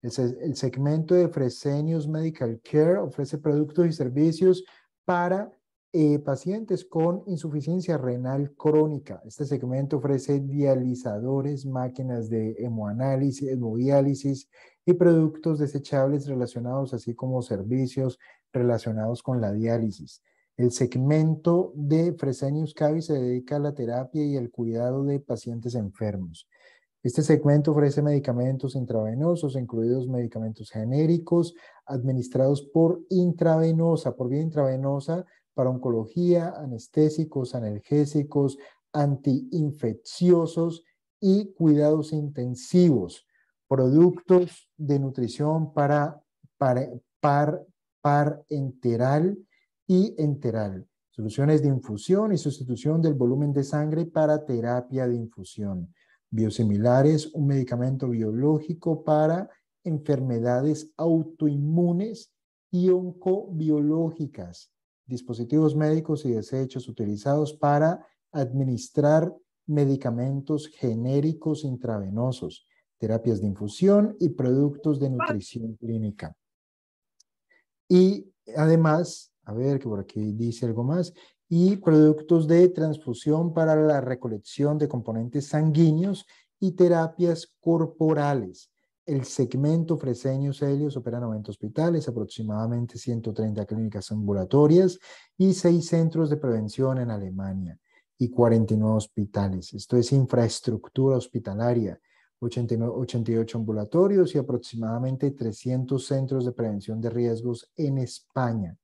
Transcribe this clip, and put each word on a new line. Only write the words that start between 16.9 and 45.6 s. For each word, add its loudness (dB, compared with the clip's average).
así -6
como -4
servicios -2
relacionados -2
con -2
la -2
diálisis. -2
El 2
segmento 2
de 0
Fresenius -4
Kabi 0
se -4
dedica -2
a 0
la -2
terapia -4
y -2
al -6
cuidado -2
de -2
pacientes -8
enfermos. -6
Este -2
segmento 4
ofrece 2
medicamentos -2
intravenosos, -2
incluidos -2
medicamentos -6
genéricos, 0
administrados 0
por 2
intravenosa, 2
por -6
vía -2
intravenosa, -2
para 0
oncología, 0
anestésicos, -2
analgésicos, 0
antiinfecciosos 0
y 2
cuidados 4
intensivos, 0
productos 4
de -2
nutrición -2